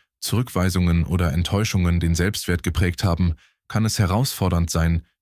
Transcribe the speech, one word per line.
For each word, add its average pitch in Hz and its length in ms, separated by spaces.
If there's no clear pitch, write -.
Zurückweisungen 90 840
oder 87 280
Enttäuschungen 87 680
den 85 160
Selbstwert 87 480
geprägt 90 400
haben, 85 320
kann 110 160
es 110 160
herausfordernd 90 680
sein, 82 380